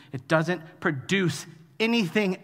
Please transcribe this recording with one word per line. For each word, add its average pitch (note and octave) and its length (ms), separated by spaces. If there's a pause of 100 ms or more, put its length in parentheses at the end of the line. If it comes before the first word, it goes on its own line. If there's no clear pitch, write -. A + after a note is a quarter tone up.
(120)
It C3+ 160
doesn't D#3+ 520
produce F3 640 (320)
anything G#3+ 640